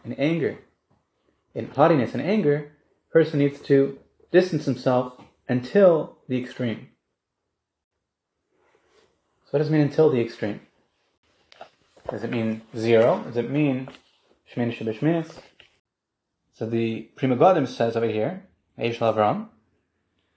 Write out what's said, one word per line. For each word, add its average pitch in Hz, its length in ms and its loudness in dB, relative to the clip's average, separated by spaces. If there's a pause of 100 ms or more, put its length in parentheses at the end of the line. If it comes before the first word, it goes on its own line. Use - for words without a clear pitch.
in 120 100 -10
anger. 143 460 -4 (920)
In 117 160 -8
haughtiness 147 440 2
and 120 80 -6
anger, 151 500 -2 (380)
a - 40 -20
person 156 260 2
needs 143 220 0
to 139 380 2 (320)
distance 170 340 2
himself 127 560 -2 (260)
until 156 720 2 (100)
the 127 140 -4
extreme. - 480 -8 (2500)
So - 60 -20
what 143 80 0
does 147 100 -2
it 156 40 0
mean, 151 80 4
"until 151 280 4
the 131 100 2
extreme"? 107 460 -6 (1400)
Does 104 140 -8
it 120 80 -8
mean 113 320 -4 (120)
zero? 117 480 4
Does 120 140 -10
it 120 120 -2
mean 135 380 -2 (640)
Shmini 117 240 -4
Shebeshminis? 151 640 -4 (1120)
So 113 120 -10
the 113 380 -4 (120)
Pri 135 140 -2
Megadim 143 380 4
says 117 280 -2
over 117 120 0
here, 110 400 -4 (300)
Eish 117 200 -4
Avram, 113 520 0 (880)